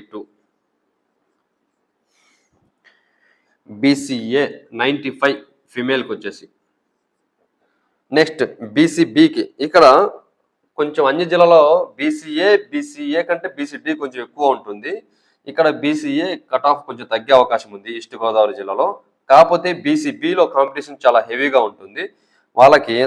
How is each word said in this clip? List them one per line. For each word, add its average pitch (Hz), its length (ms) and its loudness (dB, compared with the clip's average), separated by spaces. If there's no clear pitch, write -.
టూ. 107 100 -16
బీసీఏ 127 720 -2
నైంటీ 135 380 -4
ఫైవ్ - 280 -4
ఫిమేల్‌కి 127 380 -4
వచ్చేసి. - 320 -14
నెక్స్ట్ 151 320 0
బీసీబీకి, 151 680 2
ఇక్కడ 160 200 6
కొంచెం 151 280 -2
అన్ని 151 200 0
జిల్లాలో 170 360 4
బీసీఏ, 151 520 -4
బీసీఏ 147 540 -6
కంటే 170 340 -6
బీసీబీ 143 380 -10
కొంచెం 131 280 -10
ఎక్కువ 139 320 -2
ఉంటుంది. 110 380 -14
ఇక్కడ 156 200 0
బీసీఏ 151 440 -4
కట్ 143 200 -2
ఆఫ్ 143 160 0
కొంచెం 120 260 -16
తగ్గే 113 220 -2
అవకాశం 120 400 2
ఉంది 101 240 -16
ఈస్ట్ - 180 -18
గోదావరి 110 400 0
జిల్లాలో. 98 320 -4
కాకపోతే 165 400 4
బీసీబీలో 151 600 -2
కాంపిటీషన్ 139 500 -4
చాలా 120 220 4
హెవీగా 131 400 0
ఉంటుంది, 101 360 -16
వాళ్ళకి 135 380 4